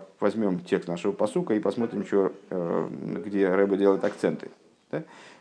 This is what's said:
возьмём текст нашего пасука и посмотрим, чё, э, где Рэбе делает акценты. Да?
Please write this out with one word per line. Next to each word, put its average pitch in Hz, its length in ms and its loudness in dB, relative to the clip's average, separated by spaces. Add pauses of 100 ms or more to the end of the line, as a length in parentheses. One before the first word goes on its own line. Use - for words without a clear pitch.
(200)
возьмём 101 400 0
текст 90 280 -2
нашего 87 240 -2
пасука 107 420 0
и 107 60 2
посмотрим, 104 440 -2
чё, 98 280 2 (180)
э, 90 380 -2 (360)
где 101 240 2
Рэбе 98 300 2
делает 98 260 4
акценты. - 460 -2 (400)
Да? 156 140 -6 (360)